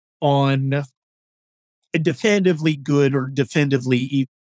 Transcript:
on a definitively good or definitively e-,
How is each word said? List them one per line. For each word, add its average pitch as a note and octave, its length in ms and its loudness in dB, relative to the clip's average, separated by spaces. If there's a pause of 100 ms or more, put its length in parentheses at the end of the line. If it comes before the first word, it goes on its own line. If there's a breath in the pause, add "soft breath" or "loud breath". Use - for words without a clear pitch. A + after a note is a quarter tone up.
(200)
on C#3 640 0 (1120)
a E3+ 40 -2
definitively E3 760 0
good C#3+ 400 0
or B2+ 120 -4
definitively C3+ 720 0
e-, C3 280 -2 (220)